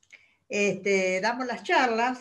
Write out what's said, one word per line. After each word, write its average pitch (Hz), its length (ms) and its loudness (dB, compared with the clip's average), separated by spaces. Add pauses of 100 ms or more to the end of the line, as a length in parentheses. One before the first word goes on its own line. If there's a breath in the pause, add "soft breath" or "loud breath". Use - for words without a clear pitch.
(480 soft breath)
este, 190 720 0
damos 247 280 -2
las 233 160 -8
charlas, 254 580 2